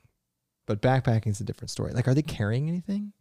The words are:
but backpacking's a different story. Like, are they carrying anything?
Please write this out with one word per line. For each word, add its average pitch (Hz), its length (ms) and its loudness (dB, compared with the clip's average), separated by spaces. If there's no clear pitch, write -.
but 107 160 -2
backpacking's 117 600 2
a - 20 -8
different - 260 -8
story. - 240 -4
Like, 123 140 0
are 127 60 4
they 151 80 4
carrying 131 480 -2
anything? 202 520 -4